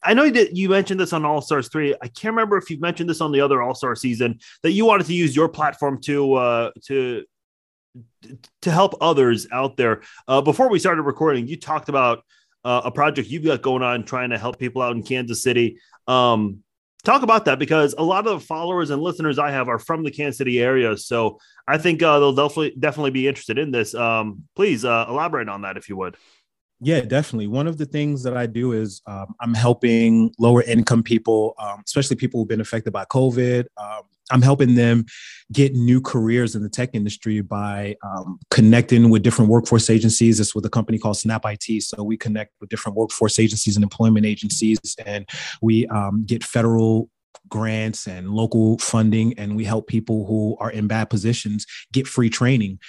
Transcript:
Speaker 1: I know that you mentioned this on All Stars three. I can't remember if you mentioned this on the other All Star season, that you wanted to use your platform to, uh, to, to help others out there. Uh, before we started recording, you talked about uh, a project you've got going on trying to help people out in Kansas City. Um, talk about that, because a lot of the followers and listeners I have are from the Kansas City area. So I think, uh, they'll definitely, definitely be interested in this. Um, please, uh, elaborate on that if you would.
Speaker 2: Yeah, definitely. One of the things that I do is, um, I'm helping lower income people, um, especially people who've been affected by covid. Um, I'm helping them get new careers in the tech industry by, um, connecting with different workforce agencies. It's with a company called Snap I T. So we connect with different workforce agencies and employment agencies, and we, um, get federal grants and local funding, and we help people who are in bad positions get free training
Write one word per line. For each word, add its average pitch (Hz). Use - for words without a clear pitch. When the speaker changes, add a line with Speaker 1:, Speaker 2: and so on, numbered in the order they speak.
Speaker 1:
I 196
know 285
that 220
you 190
mentioned 190
this 175
on 156
All 151
Stars 135
three. 143
I 127
can't 220
remember 214
if 185
you 160
mentioned 170
this 160
on 151
the 139
other 139
All 123
Star 123
season, 120
that 160
you 214
wanted 202
to 165
use 165
your 160
platform 143
to, 143
uh, 120
to, 123
to 185
help 185
others 135
out 131
there. 113
Uh, -
before 190
we 196
started 165
recording, 135
you 160
talked 156
about 127
uh, 123
a 123
project 139
you've 156
got 139
going 127
on 123
trying 123
to 117
help 120
people 127
out 120
in 107
Kansas 120
City. 120
Um, 117
talk 262
about 220
that, 131
because 147
a 160
lot 190
of 190
the -
followers 170
and 147
listeners 156
I 147
have 131
are 117
from 160
the 147
Kansas 143
City 123
area. 123
So 113
I 143
think, 165
uh, 151
they'll 143
definitely, 147
definitely 143
be 131
interested 120
in 147
this. 117
Um, 110
please, 143
uh, 117
elaborate 139
on 101
that 95
if 101
you 98
would. 90
Speaker 2:
Yeah, 143
definitely. 113
One 135
of 165
the 151
things 147
that 127
I 123
do 117
is, 110
um, 98
I'm 120
helping 113
lower 120
income 117
people, 110
um, 104
especially 139
people 123
who've 104
been 110
affected 110
by 98
covid. 123
Um, 104
I'm 131
helping 131
them 117
get 135
new 123
careers 117
in 104
the 101
tech 123
industry 107
by, 101
um, 95
connecting 117
with 110
different 110
workforce 117
agencies. 113
It's -
with 104
a 104
company 110
called 104
Snap 110
I 104
T. 110
So -
we 107
connect 107
with 104
different 110
workforce 110
agencies 107
and 104
employment 107
agencies, 107
and 104
we, 113
um, 104
get 117
federal 113
grants 110
and 92
local 110
funding, 110
and 104
we 110
help 107
people 110
who 107
are 110
in 104
bad 110
positions 107
get 131
free 117
training 113